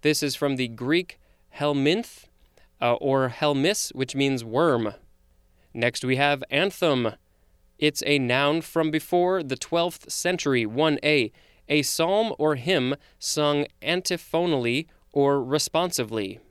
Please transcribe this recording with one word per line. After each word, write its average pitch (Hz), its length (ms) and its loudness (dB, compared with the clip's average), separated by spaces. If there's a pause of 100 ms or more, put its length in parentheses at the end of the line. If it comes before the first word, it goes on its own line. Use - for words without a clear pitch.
This 151 240 0
is 139 100 -2
from 139 220 0
the 127 100 -2
Greek 127 540 -4 (300)
helminth, 147 800 -2 (520)
uh, 120 140 2
or 135 340 0
helmis, 147 600 0
which 135 260 -6
means 135 260 0
worm. 117 520 0 (760)
Next 117 320 -2
we 127 120 0
have 143 340 2
anthem. 143 640 0 (680)
It's 151 280 0
a 143 120 2
noun 139 440 2
from 160 280 -2
before 180 540 0
the 131 100 -4
twelfth 170 560 -4
century, 143 560 0
one 143 380 2
A, 139 260 2 (380)
a 147 140 2
psalm 196 580 0
or 151 160 2
hymn 135 400 0 (240)
sung 147 460 0 (140)
antiphonally 165 1080 -2 (240)
or 139 320 2
responsively. 123 960 -4 (100)